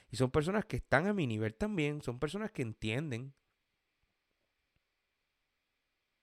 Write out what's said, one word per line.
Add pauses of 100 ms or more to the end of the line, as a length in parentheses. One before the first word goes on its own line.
(100)
Y
son
personas
que
están
a
mi
nivel
también,
son
personas
que
entienden. (3000)